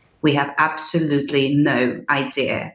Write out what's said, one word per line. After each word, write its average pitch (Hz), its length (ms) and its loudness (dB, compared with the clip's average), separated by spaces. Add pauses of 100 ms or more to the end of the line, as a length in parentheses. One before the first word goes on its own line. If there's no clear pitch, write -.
(220)
we 147 120 4
have 143 240 -2
absolutely 143 960 0
no 131 560 2
idea 135 640 -2